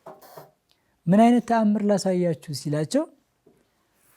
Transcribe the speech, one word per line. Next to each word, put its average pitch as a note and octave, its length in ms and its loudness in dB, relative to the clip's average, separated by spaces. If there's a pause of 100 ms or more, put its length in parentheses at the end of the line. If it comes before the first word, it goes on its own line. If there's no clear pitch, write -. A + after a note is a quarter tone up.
(1080)
«ምን F#3+ 120 4
አይነት A#3 260 4
ተአምር A3 380 0
ላሳያችሁ?» F3+ 680 -2
ሲላቸው፣ D3+ 500 -4 (1120)